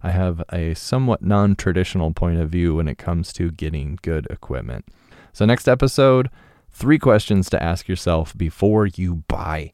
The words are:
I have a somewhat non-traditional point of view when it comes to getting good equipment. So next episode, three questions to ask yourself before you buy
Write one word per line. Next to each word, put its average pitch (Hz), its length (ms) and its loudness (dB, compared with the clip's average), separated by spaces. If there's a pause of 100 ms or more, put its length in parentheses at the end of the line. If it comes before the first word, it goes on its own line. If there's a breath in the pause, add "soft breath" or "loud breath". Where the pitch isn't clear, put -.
I 87 100 -4
have 90 300 0 (120)
a 82 220 -2
somewhat 127 460 -2
non-traditional 95 920 2
point 85 260 0
of 78 100 -2
view 85 260 0
when 82 120 -2
it 67 100 -6
comes 85 360 -4
to 85 180 -4
getting 78 500 -8
good 80 280 -4
equipment. 58 560 -10 (460 soft breath)
So - 140 0
next 117 220 2
episode, 131 640 4 (420 soft breath)
three 151 260 2
questions 107 540 2
to - 120 -2
ask 85 240 -4
yourself 85 480 -2
before 101 520 2
you 87 400 -4
buy 80 460 -6